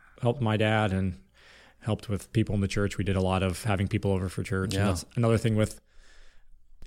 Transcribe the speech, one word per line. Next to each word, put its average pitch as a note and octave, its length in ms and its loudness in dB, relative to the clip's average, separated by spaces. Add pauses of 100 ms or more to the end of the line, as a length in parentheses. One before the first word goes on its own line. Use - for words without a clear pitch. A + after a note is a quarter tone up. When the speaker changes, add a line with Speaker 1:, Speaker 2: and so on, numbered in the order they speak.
(220)
Speaker 1:
helped A#2+ 180 2
my G#2+ 160 2
dad G#2+ 340 2
and F#2+ 280 -2 (640)
helped - 280 -4
with G2 240 -6
people G#2 220 0
in G2+ 80 2
the G2 40 0
church. G2+ 300 -2
We G2 80 -2
did F#2+ 100 0
a F#2+ 60 2
lot F#2 220 2
of F#2 220 -2
having G2 240 0
people G2+ 220 0
over F#2+ 200 -2
for G2+ 120 -6
church. F#2+ 300 -2
Speaker 2:
Yeah. G2 80 0
Speaker 1:
And G2+ 80 4
that's F2 160 -2 (120)
another A#2 200 4
thing A2 180 2
with, G#2+ 280 0 (1040)